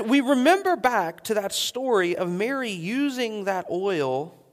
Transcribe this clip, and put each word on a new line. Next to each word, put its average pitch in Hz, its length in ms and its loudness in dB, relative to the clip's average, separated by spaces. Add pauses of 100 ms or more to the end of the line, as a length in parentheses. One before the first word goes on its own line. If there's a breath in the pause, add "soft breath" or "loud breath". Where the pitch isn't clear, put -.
(100)
we 277 100 6
remember 311 560 4
back 202 480 0
to 220 100 -2
that 196 180 -2
story 214 640 0
of 180 120 -2
Mary 233 420 -2
using 220 760 -4
that 190 260 -2
oil, 160 640 -2 (180)